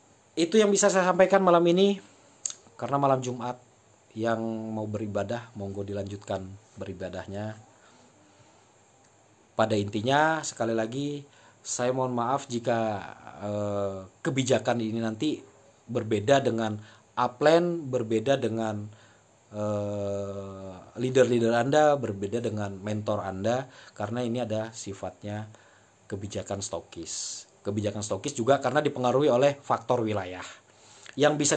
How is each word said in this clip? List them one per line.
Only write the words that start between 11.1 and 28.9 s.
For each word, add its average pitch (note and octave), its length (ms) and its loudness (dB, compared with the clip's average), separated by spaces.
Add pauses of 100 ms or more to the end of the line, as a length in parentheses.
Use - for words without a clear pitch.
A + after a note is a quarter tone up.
saya B2 320 -2
mohon B2+ 240 -2
maaf B2 320 -2
jika, A#2+ 320 0 (640)
eh, G2+ 540 -2 (260)
kebijakan B2+ 560 0
ini A2+ 240 -2
nanti A2 400 -2 (400)
berbeda A2+ 560 2
dengan A2+ 400 -2 (400)
upline, E3 640 4
berbeda A#2+ 560 0
dengan, A2 480 -4 (640)
eh, G2+ 1200 -6 (240)
leader-leader A#2+ 560 4
Anda, C#3+ 480 4
berbeda G2+ 400 -4
dengan G#2 400 -4
mentor G#2+ 480 -4
Anda, A2 400 -2 (240)
karena A2+ 320 -6
ini A#2+ 160 -4
ada A2 320 -4
sifatnya G#2 800 -10 (560)
kebijakan G2 560 -8
stokis. - 800 -10 (160)
Kebijakan G#2 400 -4
stokis A2+ 320 -4
juga C3+ 320 2
karena C3 160 2
dipengaruhi C3 480 2